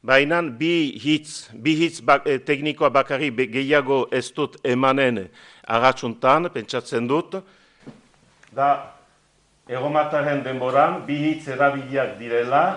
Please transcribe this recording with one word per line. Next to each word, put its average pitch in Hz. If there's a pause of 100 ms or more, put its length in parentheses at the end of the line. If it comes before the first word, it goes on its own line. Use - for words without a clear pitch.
baina 147
bi 151
hitz, 151
bi 143
hitz 165
bak-, 139
eh, 139
teknikoa 147
bakarrik 135
be-, 131
gehiago 135
ez 127
dut 147
emanen 127 (340)
agatsuntan, 131
pentsatzen 120
dut, 165 (1120)
da 135 (720)
erromatarren 147
denboran 131
bi 147
hitz -
erabiliak 135
direla 120 (120)